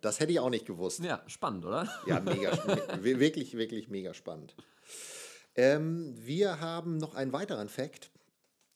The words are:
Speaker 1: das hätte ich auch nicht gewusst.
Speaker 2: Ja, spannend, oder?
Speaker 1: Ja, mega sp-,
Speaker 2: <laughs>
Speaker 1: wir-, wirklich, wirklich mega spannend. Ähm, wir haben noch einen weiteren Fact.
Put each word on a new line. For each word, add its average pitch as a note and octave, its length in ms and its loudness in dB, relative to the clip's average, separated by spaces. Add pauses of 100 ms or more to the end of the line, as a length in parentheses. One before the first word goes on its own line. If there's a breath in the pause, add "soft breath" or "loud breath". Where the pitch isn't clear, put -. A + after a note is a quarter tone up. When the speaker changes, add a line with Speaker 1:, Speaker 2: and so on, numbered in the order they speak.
Speaker 1:
das G#2+ 180 0
hätte D#3 140 4
ich D#3+ 60 8
auch B2+ 120 4
nicht A2 160 0
gewusst. F#2 320 -2
Speaker 2:
Ja, E3 280 -2
spannend, F#2+ 380 -4
oder? C#3+ 240 0 (160)
Speaker 1:
Ja, - 140 4
mega G2 340 2
sp-, - 220 2
Speaker 2:
<laughs> - 280 -4
Speaker 1:
wir-, B2+ 160 4
wirklich, C#3+ 380 2
wirklich A2+ 300 -4
mega F#2 260 -6
spannend. E2 400 -12 (1000 loud breath)
Ähm, D3+ 600 4
wir D#3 420 0
haben E3 380 -2
noch D#3 180 -4
einen C3+ 180 -2
weiteren C#3 360 -4
Fact. - 420 -8 (640)